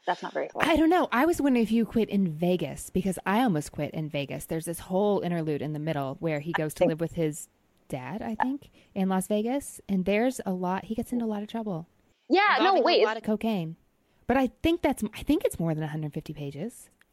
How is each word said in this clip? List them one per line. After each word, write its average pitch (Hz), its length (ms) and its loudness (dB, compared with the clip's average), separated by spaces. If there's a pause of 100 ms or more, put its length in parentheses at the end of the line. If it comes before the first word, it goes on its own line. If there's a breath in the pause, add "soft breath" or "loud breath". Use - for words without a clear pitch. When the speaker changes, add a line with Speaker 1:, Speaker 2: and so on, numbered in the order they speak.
Speaker 1:
That's 180 160 -2
not - 120 -8
very 151 160 -4
far. - 140 -4
Speaker 2:
I 320 140 2
don't 320 120 6
know. 339 220 4
I 247 140 2
was 339 160 0
wondering 254 220 4
if 208 80 -2
you 226 140 4
quit 214 240 0
in 196 220 2
Vegas 160 600 -2
because 185 340 -2
I 202 160 2
almost 175 300 0
quit 147 200 -4
in 156 160 -4
Vegas. 147 380 -6
There's 165 200 -4
this 170 140 -6
whole 196 420 2
interlude 160 420 -2
in 151 100 -4
the 147 60 -6
middle 147 400 -4
where 160 220 -2
he 160 120 -6
goes 156 220 -2
to - 40 -4
Speaker 1:
think 175 100 6
Speaker 2:
live 160 120 -2
with 165 120 -4
his 156 360 -2 (400)
dad, 139 320 -6
I 226 140 -6
think, 262 340 -2 (240 soft breath)
in 190 160 2
Las 190 180 2
Vegas. 233 600 -2
And 185 160 2
there's 220 400 2
a 185 80 -2
lot, 180 320 -2
he 220 100 -6
gets 233 160 -6
into 240 140 -2
a - 20 -2
lot 208 140 -4
of 214 80 -10
trouble. 208 380 -6 (420)
Speaker 1:
Yeah, 381 300 6
no, - 40 4 (140)
Speaker 2:
Involving 254 80 4
Speaker 1:
wait. 330 180 6
Speaker 2:
a - 20 4
lot 220 120 0
of 220 60 -12
cocaine. 208 520 -2 (520)
But 247 100 4
I 262 120 4 (140)
think 330 180 2
that's, - 220 0 (100)
I - 100 -12
think 302 200 2
it's - 160 0
more 165 160 0
than 156 80 -2
a 156 40 -4
hundred 151 260 -6
fifty - 200 -8
pages. 143 560 -10 (240)